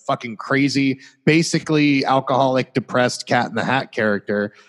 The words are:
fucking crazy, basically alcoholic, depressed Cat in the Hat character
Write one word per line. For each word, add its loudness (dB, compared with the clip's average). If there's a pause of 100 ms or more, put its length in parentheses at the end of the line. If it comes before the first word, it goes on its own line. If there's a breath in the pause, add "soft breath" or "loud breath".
fucking -6
crazy, 0 (260 loud breath)
basically 2
alcoholic, 0
depressed -2
Cat 0
in -12
the -2
Hat -2
character -2 (160 soft breath)